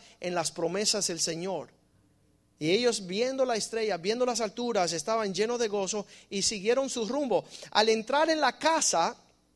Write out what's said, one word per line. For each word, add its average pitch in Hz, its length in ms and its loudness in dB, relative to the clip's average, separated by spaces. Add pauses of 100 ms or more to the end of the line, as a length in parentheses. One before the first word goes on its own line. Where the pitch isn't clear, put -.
(200)
en 175 140 -4
las 165 180 -2
promesas 196 560 -2
del 170 120 -6
Señor. 165 500 -6 (880)
Y 156 140 0
ellos 220 340 2
viendo 247 400 0
la 233 100 0
estrella, 214 420 -2
viendo 220 280 0
las 233 160 0
alturas, 214 520 0
estaban 208 400 -2
llenos 220 260 0
de 233 80 2
gozo 202 380 -2 (240)
y 196 120 -4
siguieron 226 480 0
su 226 180 -4
rumbo. 240 380 0 (260)
Al 220 180 4
entrar 254 400 2
en 320 100 2
la 262 180 2
casa, 262 600 2 (380)